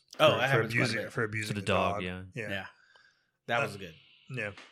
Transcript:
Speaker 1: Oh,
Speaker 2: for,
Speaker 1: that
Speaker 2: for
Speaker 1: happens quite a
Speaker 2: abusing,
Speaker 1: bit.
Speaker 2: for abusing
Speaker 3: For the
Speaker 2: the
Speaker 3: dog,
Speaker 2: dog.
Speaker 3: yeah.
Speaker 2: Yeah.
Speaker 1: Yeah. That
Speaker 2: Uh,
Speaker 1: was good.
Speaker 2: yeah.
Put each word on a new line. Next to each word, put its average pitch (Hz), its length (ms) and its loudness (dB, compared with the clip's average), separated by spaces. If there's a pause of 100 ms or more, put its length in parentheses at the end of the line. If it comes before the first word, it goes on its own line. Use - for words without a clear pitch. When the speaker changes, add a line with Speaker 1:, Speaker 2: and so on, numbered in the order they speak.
(200)
Speaker 1:
Oh, 156 140 8
Speaker 2:
for, - 60 2
Speaker 1:
that 127 100 4
Speaker 2:
for 139 140 4
Speaker 1:
happens 110 100 -4
quite 120 60 2
a 123 40 4
Speaker 2:
abusing, 113 200 0
Speaker 1:
bit. - 100 -10
Speaker 2:
for 120 100 0
abusing 107 260 -4
Speaker 3:
For 107 60 -4
the 101 60 -4
Speaker 2:
the 98 60 -6
Speaker 3:
dog, 92 280 4
Speaker 2:
dog. 104 80 -4
Speaker 3:
yeah. 90 180 -6 (120)
Speaker 2:
Yeah. 107 160 -8
Speaker 1:
Yeah. 98 160 -6 (800)
That 120 140 2
Speaker 2:
Uh, 113 60 0
Speaker 1:
was 98 100 -10
good. 87 180 -14 (360)
Speaker 2:
yeah. 110 200 -6 (200)